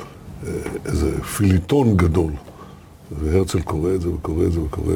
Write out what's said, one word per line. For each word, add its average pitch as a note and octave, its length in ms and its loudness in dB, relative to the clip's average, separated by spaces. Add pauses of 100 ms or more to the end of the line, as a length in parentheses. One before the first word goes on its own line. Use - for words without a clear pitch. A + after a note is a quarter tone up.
(480)
אה, - 40 -8 (340)
איזה D2 380 -2
פיליטון G#2 720 4
גדול. E2 340 4 (880)
והרצל F2+ 420 2
קורא D#2+ 340 -2
את F#2 60 -2
זה, E2+ 120 -2
וקורא D#2+ 320 -2
את F2+ 60 2
זה, E2+ 100 0
וקורא D#2 340 -2